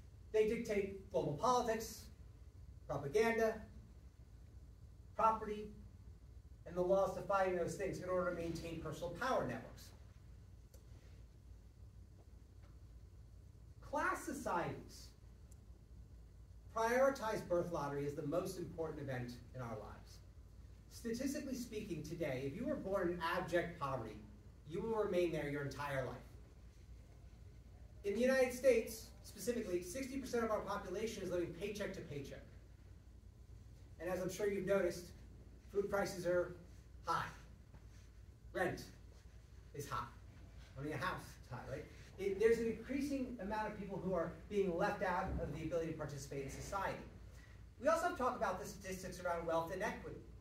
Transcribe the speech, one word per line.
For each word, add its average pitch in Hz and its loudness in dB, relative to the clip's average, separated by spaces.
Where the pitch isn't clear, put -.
They 214 6
dictate 208 0
global 151 0
politics, 226 4
propaganda, 214 6
property, 214 4
and 170 -8
the 180 4
laws 185 8
defining 185 6
those 165 2
things - 0
in 180 -4
order 180 4
to 170 0
maintain 165 -2
personal 160 -4
power 240 4
networks. - -6
Class 339 4
societies - 0
prioritize 226 6
birth 175 4
lottery 143 0
as 139 -2
the 143 -2
most 180 0
important 156 -4
event 123 -2
in 127 -6
our 117 -4
lives. 104 -10
Statistically 254 -2
speaking, 196 -4
today, 139 0
if 139 -2
you 269 0
were 294 2
born 190 2
in 175 0
abject 170 2
poverty, 117 -2
you 196 -2
will 226 2
remain 180 4
there 143 0
your 143 -2
entire 135 -2
life. - -4
In 202 2
the 226 4
United 254 8
States, - 6
specifically, 185 0
sixty 269 -4
percent 233 2
of - 0
our 185 2
population 196 -2
is 180 -2
living 175 2
paycheck 202 -2
to 156 -6
paycheck. - -8
And 170 -4
as 185 0
I'm 180 0
sure 208 2
you've 202 0
noticed, 190 4
food 202 4
prices 190 2
are 175 4
high. - 2
Rent - 2
is 143 -6
high. 123 -2
Owning 147 -2
a - -2
house - 0
is - -14
high, - -6
right? - -4
It, 190 2
there's 226 10
an 226 2
increasing 269 0
amount 214 0
of - -6
people 196 -4
who 185 2
are 165 2
being 185 4
left 202 4
out 185 2
of 151 -2
the 160 -4
ability 165 0
to - -4
participate 139 -4
in 135 -4
society. - -2
We 254 4
also 330 4
talk 247 2
about 190 2
the - -6
statistics 180 -6
around 170 0
wealth 165 2
inequity. 185 -2